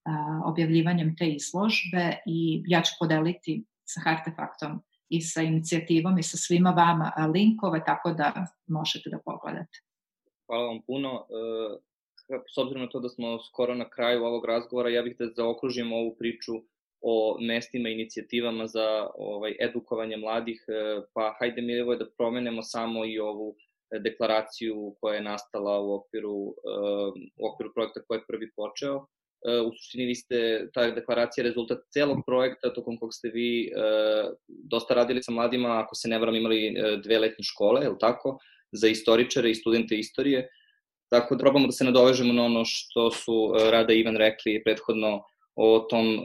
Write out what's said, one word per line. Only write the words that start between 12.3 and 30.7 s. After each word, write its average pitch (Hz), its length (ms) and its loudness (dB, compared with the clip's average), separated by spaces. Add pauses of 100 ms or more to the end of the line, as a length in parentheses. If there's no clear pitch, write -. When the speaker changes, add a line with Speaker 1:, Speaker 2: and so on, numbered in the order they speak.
Speaker 2:
s - 40 -18
obzirom 131 260 -4
na 123 60 -8
to 131 100 -8
da 120 100 -8
smo 117 300 -8
skoro 123 360 -4
na 117 140 -8
kraju 120 340 0
ovog 117 220 -4
razgovora, 117 440 -2
ja 120 120 2
bih 120 180 -6
da 117 160 -6
zaokružim 117 580 -4
ovu 113 260 -2
priču 117 340 -6 (480)
o 110 400 0
mestima 117 480 -4
i 113 40 -4
inicijativama 113 720 -4
za, 110 480 0
ovaj, 104 440 -6
edukovanje 113 580 -4
mladih, 113 500 -6
e, 107 340 -4 (120)
pa 110 260 -2
hajde 120 220 -4
mi, 120 160 -4
evo, 120 180 0
da 113 220 -8
promenemo 117 460 -4
samo 113 420 -6
i 110 140 -6
ovu 107 360 -6 (480)
deklaraciju 110 1000 -2
koja 107 140 -2
je 104 60 -4
nastala 104 580 -4
u 101 140 -2
okviru, 104 440 -6 (100)
e, - 240 -10 (680)
u 110 60 -2
okviru 110 260 -10
projekta - 340 -4
koji 113 100 -2
je - 100 -12
prvi 110 280 -8
počeo. 139 400 -6 (520)
E, 120 140 2
u 113 100 -2
suštini 123 340 -8
vi 123 100 -2
ste, 113 580 -2